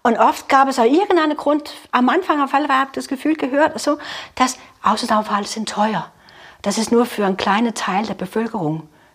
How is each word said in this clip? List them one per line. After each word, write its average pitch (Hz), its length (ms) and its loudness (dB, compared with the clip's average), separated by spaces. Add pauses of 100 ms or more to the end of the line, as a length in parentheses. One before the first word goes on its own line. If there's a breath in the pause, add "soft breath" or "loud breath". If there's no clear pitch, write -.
Und 233 180 2
oft 262 300 2
gab 269 180 6
es 262 100 -4
auch 240 60 4
irgendeinen 311 540 2
Grund, 294 360 -2 (200)
am 247 160 4
Anfang 311 340 0
auf 277 100 -2
alle 285 120 2
Fälle 269 140 2
habe 269 100 -2
ich - 60 -18
das 262 120 -6
Gefühl 294 280 -2
gehört, 294 440 0
so, 294 180 -2 (380 loud breath)
dass 254 220 0 (260 loud breath)
Auslandsaufenthalte 214 640 0
sind 220 220 -8
teuer. 208 420 -2 (520 loud breath)
Das 202 140 -2
ist 220 140 -2
nur 233 140 4
für 208 200 -4
einen 190 120 0
kleinen 220 360 0
Teil 202 320 -2
der 208 100 -6
Bevölkerung. 185 760 -4 (260 soft breath)